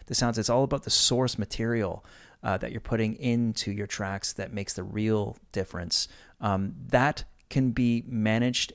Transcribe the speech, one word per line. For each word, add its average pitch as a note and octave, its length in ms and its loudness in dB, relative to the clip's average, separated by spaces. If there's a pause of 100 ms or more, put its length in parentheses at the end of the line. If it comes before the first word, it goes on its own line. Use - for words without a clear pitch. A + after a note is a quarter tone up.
the - 80 -6
sounds. A#2 240 2
It's G#2+ 120 0
all B2 120 4
about C#3 220 -2
the - 60 -4
source - 460 4
material, A2 680 -2 (400)
uh, G2 140 0
that - 140 -6
you're - 80 -8
putting A2 360 0
into A#2 560 0
your G2+ 140 -4
tracks G2 480 -4
that - 180 -8
makes G2+ 220 -6
the F#2 80 -6
real G#2+ 540 0 (160)
difference. - 540 -2 (340)
Um, G2 340 0 (140)
that B2+ 360 4 (260)
can C3 200 4
be A#2 360 2
managed A#2 680 2